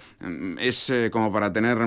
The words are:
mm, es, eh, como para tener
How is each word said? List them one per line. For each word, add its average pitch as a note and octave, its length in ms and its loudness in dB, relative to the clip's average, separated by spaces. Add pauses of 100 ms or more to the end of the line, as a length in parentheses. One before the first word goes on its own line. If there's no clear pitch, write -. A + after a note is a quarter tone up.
(200)
mm, E2+ 400 -8
es, A#2+ 300 0
eh, A#2+ 200 2
como A2 220 0
para G2+ 220 0
tener A2+ 340 2